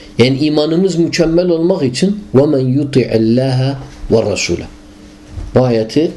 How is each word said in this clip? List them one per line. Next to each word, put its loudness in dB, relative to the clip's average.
Yani 4
imanımız 0
mükemmel 2
olmak 0
için -2
وَمَنْ 2
يُطِعِ 0
اللّٰهَ 0
وَالرَّسُولَ. -2
Bu 4
ayeti 0